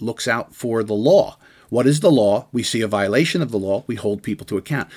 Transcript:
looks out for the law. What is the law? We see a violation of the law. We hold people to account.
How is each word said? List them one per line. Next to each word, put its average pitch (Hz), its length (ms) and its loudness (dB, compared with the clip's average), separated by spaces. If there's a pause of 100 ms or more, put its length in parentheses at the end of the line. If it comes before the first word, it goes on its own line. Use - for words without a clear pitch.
looks 113 260 -8
out 117 280 -4
for 113 280 -2
the 104 120 -4
law. 123 420 2 (320)
What 123 180 0
is 147 140 4
the 196 100 4
law? 107 400 4
We 120 120 -4
see - 180 -4
a 110 80 -2
violation 104 540 0
of 120 80 -4
the 110 80 -2
law. 98 280 -2
We 117 100 -6
hold 104 260 -4
people - 240 -8
to 104 100 -4
account. 139 400 -6